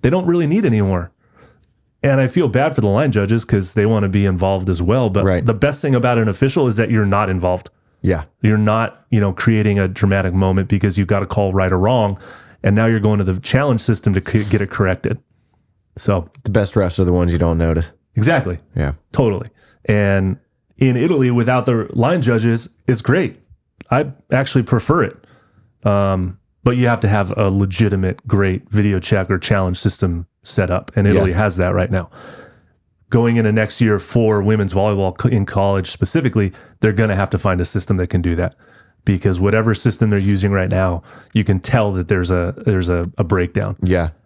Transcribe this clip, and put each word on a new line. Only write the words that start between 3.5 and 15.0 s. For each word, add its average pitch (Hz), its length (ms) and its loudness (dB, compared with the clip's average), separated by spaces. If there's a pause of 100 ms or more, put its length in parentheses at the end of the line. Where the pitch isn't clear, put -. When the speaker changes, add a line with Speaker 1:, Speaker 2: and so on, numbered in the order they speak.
Speaker 1:
they 104 120 2
wanna 107 220 0
be 98 160 0
involved 95 460 0
as 87 120 0
well. 113 280 0
But 101 140 0
Speaker 2:
Right. 92 200 0
Speaker 1:
the 117 100 2
best 139 280 -2
thing 139 120 0
about 123 240 2
an 110 100 2
official 135 380 0
is 110 100 0
that 113 140 0
you're 110 160 2
not 101 220 0
involved. 90 420 -2 (320)
Speaker 2:
Yeah. 87 220 0 (160)
Speaker 1:
You're 107 180 4
not, 107 520 0
you 110 100 2
know, 98 120 0
creating 107 460 0
a 95 100 0
dramatic 95 440 0
moment 95 360 2
because 95 300 0
you 98 60 2
got 98 180 0
a 92 40 -6
call 98 260 0
right 92 200 0
or 92 60 0
wrong. 104 400 0 (440)
And 98 120 2
now 113 120 2
you're 113 140 2
going 107 180 2
to 101 60 0
the 92 160 0
challenge 131 400 0
system 104 340 0
to 95 100 0
c-, 104 240 -2
get 104 120 0
it 98 100 -6
corrected. 95 480 -2 (800)